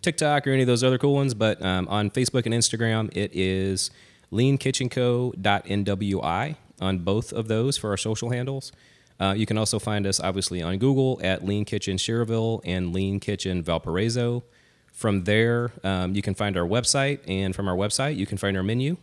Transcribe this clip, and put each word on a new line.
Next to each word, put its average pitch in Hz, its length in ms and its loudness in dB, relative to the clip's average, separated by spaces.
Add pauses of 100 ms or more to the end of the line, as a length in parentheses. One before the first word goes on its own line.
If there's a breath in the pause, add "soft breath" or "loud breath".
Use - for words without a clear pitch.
TikTok 147 440 2
or 139 40 2
any 135 120 4
of 127 40 4
those 123 160 4
other 127 160 4
cool 143 160 4
ones, 139 180 2
but, 107 300 2
um, 92 260 0
on 104 220 0
Facebook 123 340 0
and 113 100 0
Instagram, 110 640 0
it 101 180 -2
is 95 560 0 (400 loud breath)
lean 131 280 4
kitchen 131 300 -2
co 123 520 0
dot 101 260 2
N 101 180 0
W 98 360 0
I 107 360 -2 (240)
on 95 180 0
both 98 340 -2
of 110 160 -4
those 117 300 0
for 107 120 -4
our 101 60 0
social 110 340 -4
handles. 131 420 -6 (480 soft breath)
Uh, 95 140 2
you 107 120 2
can 107 100 0
also 107 220 0
find 104 260 -2
us, 98 140 0
obviously, 92 420 -2
on 87 180 -2
Google 131 440 2
at 92 240 0
Lean 104 180 0
Kitchen 101 320 -4
Schererville 113 680 -2
and 90 280 -2
Lean 95 280 0
Kitchen 92 420 -2
Valparaiso. 113 800 -2 (500 soft breath)
From 101 320 0
there, 117 460 2 (140)
um, 92 320 0
you 98 60 0
can 98 120 -2
find 101 220 -2
our 87 100 2
website, 135 640 0
and 95 260 -2
from 98 140 -4
our 90 80 0
website, 131 400 -2
you 95 100 -2
can 101 100 -6
find 98 200 -2
our 92 80 0
menu 127 380 0